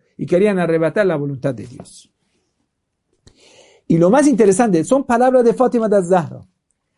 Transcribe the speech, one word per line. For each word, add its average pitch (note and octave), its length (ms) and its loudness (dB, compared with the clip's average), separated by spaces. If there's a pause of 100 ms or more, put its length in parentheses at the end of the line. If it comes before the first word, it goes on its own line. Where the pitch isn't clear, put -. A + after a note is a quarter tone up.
(160)
y - 100 -10
querían F#3+ 320 0
arrebatar E3 480 -2
la E3+ 100 -2
voluntad C#3+ 380 -6
de G#2+ 120 -14
Dios. - 460 -20 (1800)
Y E3 100 2
lo E3+ 120 4
más C#4 180 4
interesante, G3 560 2
son C#4 200 0
palabras B3 400 2
de A#3 100 2
Fátima A#3 340 0
de G3+ 160 2
Zahra. D#3 420 -2 (520)